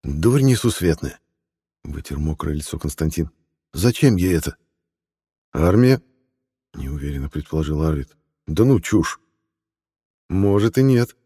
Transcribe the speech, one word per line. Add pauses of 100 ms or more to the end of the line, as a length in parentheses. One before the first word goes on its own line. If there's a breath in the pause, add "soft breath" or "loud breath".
«Дурь
несусветная», (640)
вытер
мокрое
лицо
Константин. (420)
«Зачем
ей
это?» (960)
«Армия?» (720)
неуверенно
предположил
Арвид. (300)
«Да
ну,
чушь!» (1080)
«Может
и
нет»